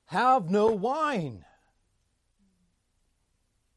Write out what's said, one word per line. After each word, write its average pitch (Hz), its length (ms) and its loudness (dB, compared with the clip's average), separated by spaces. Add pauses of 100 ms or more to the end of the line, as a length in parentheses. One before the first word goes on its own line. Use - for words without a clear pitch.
have 220 440 0
no 208 180 4
wine. 220 760 -4 (2250)